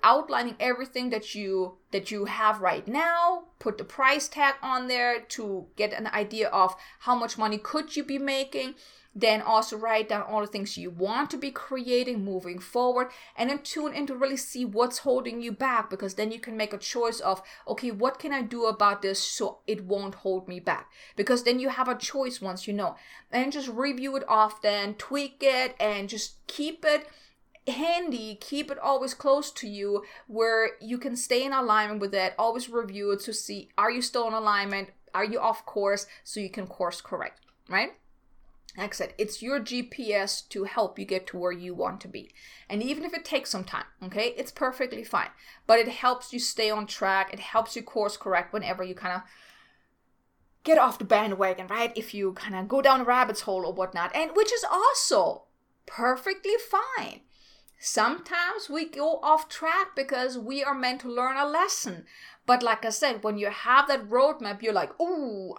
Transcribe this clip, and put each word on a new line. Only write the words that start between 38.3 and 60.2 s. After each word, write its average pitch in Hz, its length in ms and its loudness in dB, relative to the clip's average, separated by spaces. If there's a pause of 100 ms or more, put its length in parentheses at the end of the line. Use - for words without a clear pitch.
Like 196 160 -8
I - 20 -10
said, - 220 -6
it's 208 240 -4
your 262 180 -2
G 247 220 -6
P 233 320 -6
S 196 260 0 (100)
to 196 160 -4
help 196 340 -2
you 196 60 -8
get 185 220 -2
to 185 100 -10
where 180 140 0
you 180 220 -10
want 180 280 -4
to 185 60 -16
be. - 220 -16 (400)
And 208 140 -2
even 294 220 -4
if 330 100 -8
it 330 100 -8
takes - 240 -2
some 185 140 -4
time, - 220 -6 (180)
okay, 214 340 -2
it's - 140 -8
perfectly 247 520 -2
fine. - 280 -2 (340)
But 226 140 8
it 226 80 2
helps 247 440 0
you 247 60 -6
stay 226 320 0
on 208 160 -2
track. 190 480 0
It 202 60 -12
helps 226 360 0
you 240 60 -8
course 208 360 -2
correct 180 360 0
whenever 185 300 -4
you 185 100 -8
kinda 180 300 -6 (1400)
get 311 140 8
off 240 220 6
the 208 60 -6
bandwagon, 190 600 2
right? 233 300 -2
If 220 180 -8
you 196 200 -2
kinda 190 340 -6
go 269 160 2
down 262 180 8
a 240 40 -2
rabbit's 247 360 2
hole 185 240 -2
or 160 80 -4
whatnot, 185 420 -2
and 320 200 0
which 427 180 6
is 466 160 -2
also 370 760 4 (420)
perfectly 381 640 0 (160)
fine. 466 520 -2 (580)
Sometimes 349 920 0
we 311 160 -4
go 311 360 0
off 311 280 6
track 349 460 0
because 262 420 -2